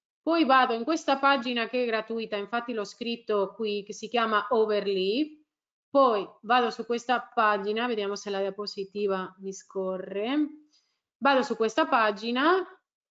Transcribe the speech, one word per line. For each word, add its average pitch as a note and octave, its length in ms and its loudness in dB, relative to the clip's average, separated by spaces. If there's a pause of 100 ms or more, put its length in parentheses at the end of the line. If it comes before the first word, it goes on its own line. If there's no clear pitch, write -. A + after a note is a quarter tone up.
(200)
poi E4 260 2
vado B3+ 280 4
in A3+ 100 -2
questa D4 360 0
pagina B3+ 480 2
che B3 160 -2
è - 20 0
gratuita, A3 500 -4
infatti A#3 380 -4
l'ho G#3 120 -4
scritto G#3+ 680 -4
qui, G#3 300 -4
che G3+ 100 -14
si G#3 160 -12
chiama A3 400 0
Overleaf, G#3 800 2 (600)
poi A#3 380 4 (140)
vado A#3 300 2
su A3 160 -10
questa A#3+ 440 -2
pagina, G#3+ 540 0
vediamo G#3 300 -2
se G3+ 160 -8
la G3 80 -2
diapositiva G3 1040 -4
mi F#3+ 120 -8
scorre, F#3+ 960 -4 (680)
vado C4 260 2
su A3+ 120 -4
questa A3+ 320 2
pagina, B3 800 2 (440)